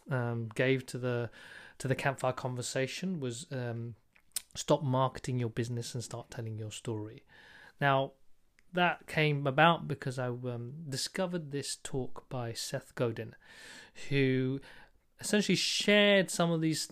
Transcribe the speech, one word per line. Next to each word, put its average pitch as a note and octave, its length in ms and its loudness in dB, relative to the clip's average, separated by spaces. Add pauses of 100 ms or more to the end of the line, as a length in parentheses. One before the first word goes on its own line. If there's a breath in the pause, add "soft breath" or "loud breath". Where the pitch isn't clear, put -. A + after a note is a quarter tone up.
(100)
um, A#2+ 440 -2
gave C3 300 2
to - 140 -8
the, A#2+ 320 -2 (480 loud breath)
to C3 100 -4
the C3 60 2
Campfire C3 400 0
Conversation C3 880 -4
was, B2 300 -6
um, A#2 440 -6 (600)
Stop - 280 2
Marketing C3 560 0
Your A#2+ 100 0
Business A#2+ 460 -4
and A#2+ 100 -6
Start - 260 -12
Telling A2+ 280 -8
Your A2 120 -8
Story. A2 540 -6 (560 loud breath)
Now, C3+ 320 4 (600)
that F3 340 2
came D3 400 2
about D3+ 400 6
because C3+ 320 -4
I, B2+ 80 -2
um, B2 460 -6 (160)
discovered F3 640 -4
this - 320 -4
talk - 440 -4
by A#2+ 260 -4
Seth - 420 -8
Godin, A#2 400 -2 (720 loud breath)
who C3 520 2 (600 loud breath)
essentially G#3 340 2
shared G3+ 720 4
some E3+ 220 2
of E3 100 2
these, D#3+ 320 0